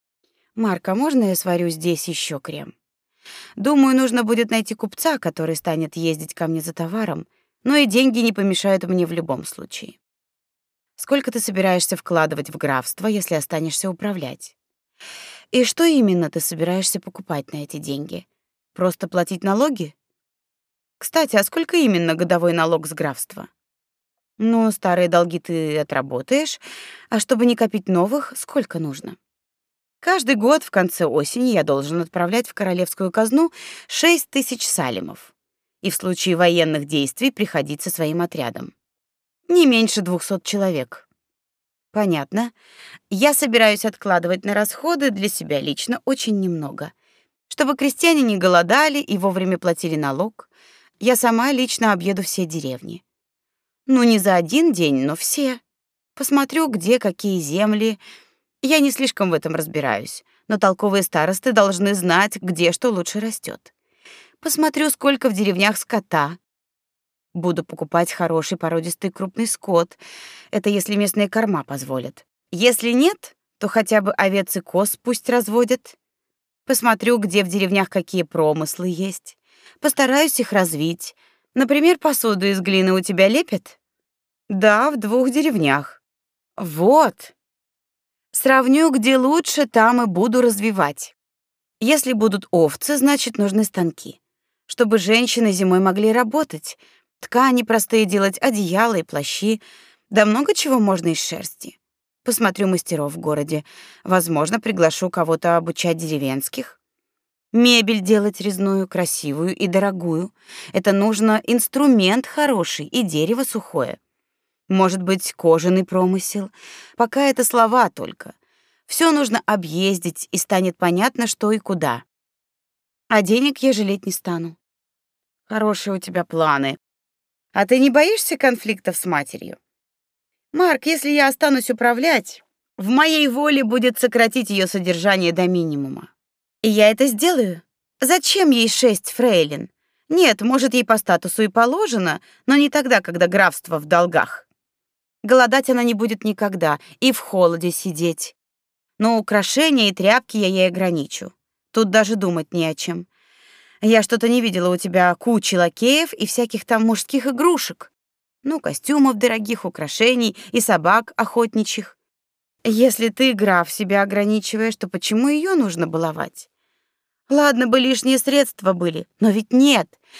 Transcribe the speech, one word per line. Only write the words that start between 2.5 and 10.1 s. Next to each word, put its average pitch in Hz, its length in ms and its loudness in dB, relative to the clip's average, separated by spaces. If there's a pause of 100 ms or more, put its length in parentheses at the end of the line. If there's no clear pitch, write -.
Думаю, 269 400 4
нужно 247 280 2
будет 226 260 0
найти 220 260 -2
купца, 262 440 -4
который 160 360 -4
станет 160 400 -4
ездить 160 380 -4
ко 165 140 -6
мне 160 140 -4
за 165 120 -10
товаром, 170 540 -6 (360)
но 277 120 2
и 285 100 4
деньги 240 340 2
не 226 140 2
помешают 196 520 0
мне 180 200 0
в 165 60 -6
любом 165 340 -6
случае. - 540 -16 (960)